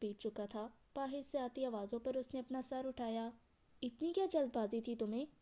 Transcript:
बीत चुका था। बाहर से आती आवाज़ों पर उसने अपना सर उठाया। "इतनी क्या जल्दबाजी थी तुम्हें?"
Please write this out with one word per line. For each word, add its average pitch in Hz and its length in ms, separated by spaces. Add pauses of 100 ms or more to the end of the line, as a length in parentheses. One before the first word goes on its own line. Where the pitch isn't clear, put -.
बीत 208 160
चुका 214 280
था। 214 280 (220)
बाहर 277 260
से 269 160
आती 254 260
आवाज़ों 226 360
पर 254 180
उसने 254 220
अपना 254 220
सर 262 240
उठाया। 233 480 (500)
"इतनी 311 300
क्या 381 120
जल्दबाजी 233 560
थी 240 140
तुम्हें?" 233 320 (140)